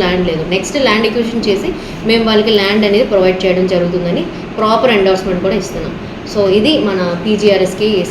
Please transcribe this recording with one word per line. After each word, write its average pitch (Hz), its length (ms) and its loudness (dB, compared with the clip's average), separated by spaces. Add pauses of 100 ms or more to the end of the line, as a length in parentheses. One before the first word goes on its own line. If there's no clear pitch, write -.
ల్యాండ్ 180 280 0
లేదు, 160 140 -4 (100)
నెక్స్ట్ - 320 -4
ల్యాండ్ 220 240 2
అక్విజిషన్ 226 380 -2
చేసి 190 220 0 (380)
మేము 226 220 2
వాళ్ళకి 208 300 2
ల్యాండ్ 208 280 2
అనేది 214 240 2
ప్రొవైడ్ 185 320 2
చేయడం 185 300 2
జరుగుతుందని 175 500 -2 (340)
ప్రాపర్ 220 400 2
ఎండార్స్‌మెంట్ 190 460 0
కూడా 208 180 0
ఇస్తున్నాం. 165 320 -8 (380)
So 208 80 0 (180)
ఇది 294 160 2 (140)
మన 190 100 -2 (260)
పీజీఆర్ఎస్కి 202 640 2 (220)